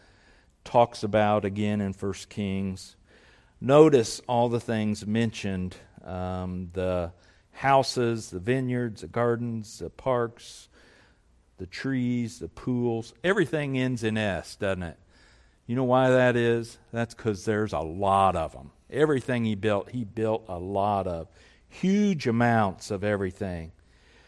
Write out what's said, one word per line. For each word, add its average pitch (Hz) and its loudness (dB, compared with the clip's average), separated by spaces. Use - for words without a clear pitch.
talks - 2
about, 104 2
again, 104 -2
in 98 -4
First 98 -8
Kings. 95 -6
Notice 139 8
all 120 2
the 117 0
things 107 -2
mentioned, 104 -2
um, 92 -8
the 90 -2
houses, 123 0
the 90 -8
vineyards, 123 -2
the 82 -14
gardens, 117 -4
the 82 -8
parks, - -6
the 92 -12
trees, 123 -4
the 82 -10
pools. 120 -4
Everything 151 0
ends 127 0
in 110 0
S, 98 -2
doesn't 95 -2
it? 82 -8
You 120 -2
know 131 0
why 127 4
that 127 6
is? 117 0
That's 117 -6
'cause 101 -4
there's 107 -2
a 76 -2
lot 95 4
of 78 -4
'em. 67 -20
Everything 131 0
he 110 0
built, 101 0
he 123 -6
built 110 -2
a 90 -8
lot 98 0
of, 82 -6
huge 196 0
amounts 113 2
of 98 -6
everything. 95 -4